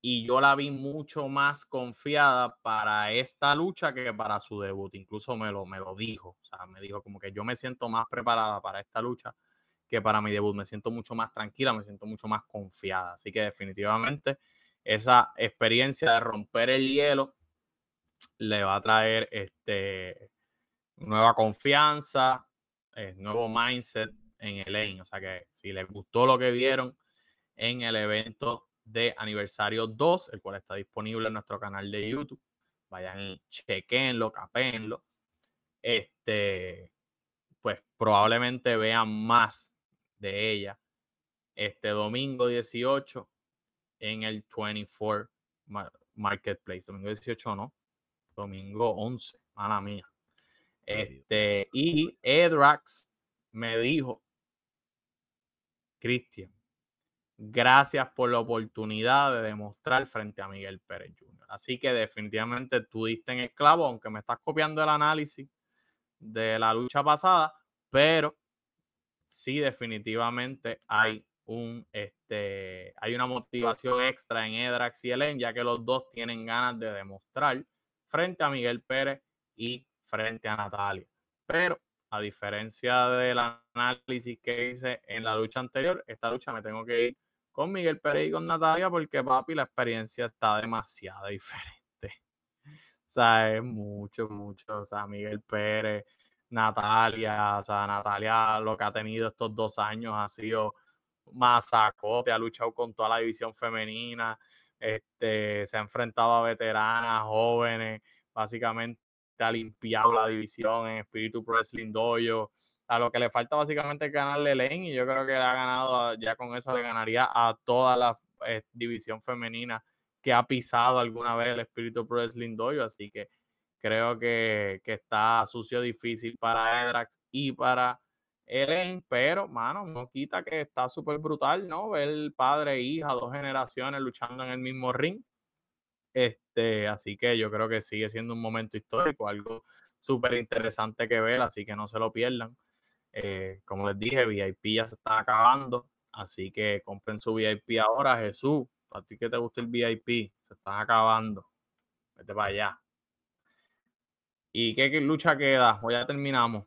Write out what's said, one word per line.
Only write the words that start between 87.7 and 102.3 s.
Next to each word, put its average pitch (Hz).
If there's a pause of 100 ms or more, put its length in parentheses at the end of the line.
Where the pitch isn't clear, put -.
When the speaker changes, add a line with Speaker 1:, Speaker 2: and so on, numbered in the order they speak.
Speaker 1:
Miguel 170
Pérez 151
y -
con 160
Natalia 165
porque, 151
papi, 139
la 143
experiencia 117
está 107
demasiado 101
diferente. - (420)
O -
sea, 113
es 113
mucho, 104
mucho. 101
O 101
sea, 104
Miguel 104
Pérez, 107 (460)
Natalia, 107
o 101
sea, 101
Natalia 107
lo 110
que -
ha 104
tenido 110
estos 110
dos 110
años 110
ha 104
sido 110 (580)
masacote, 117